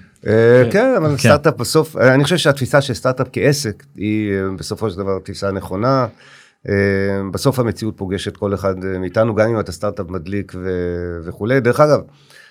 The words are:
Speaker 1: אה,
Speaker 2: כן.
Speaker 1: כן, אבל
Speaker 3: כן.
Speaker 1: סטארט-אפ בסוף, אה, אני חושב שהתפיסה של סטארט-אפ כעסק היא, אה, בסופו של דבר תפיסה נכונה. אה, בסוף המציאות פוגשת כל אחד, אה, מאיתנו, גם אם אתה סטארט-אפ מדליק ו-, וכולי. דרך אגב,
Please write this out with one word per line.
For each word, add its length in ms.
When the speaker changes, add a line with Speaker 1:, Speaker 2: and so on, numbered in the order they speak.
Speaker 1:
אה, 380
Speaker 2:
כן. 80
Speaker 1:
כן, 240
אבל 140
Speaker 3:
כן. 80
Speaker 1:
סטארט-אפ 380
בסוף, 400
אה, 180
אני 100
חושב 120
שהתפיסה 440
של 140
סטארט-אפ 380
כעסק 500
היא, 360
אה, 60
בסופו 320
של 80
דבר 200
תפיסה 320
נכונה. 560
אה, 60
בסוף 260
המציאות 380
פוגשת 400
כל 180
אחד, 300
אה, 140
מאיתנו, 360
גם 140
אם 120
אתה 120
סטארט-אפ 380
מדליק 460
ו-, 680
וכולי. 360
דרך 200
אגב, 200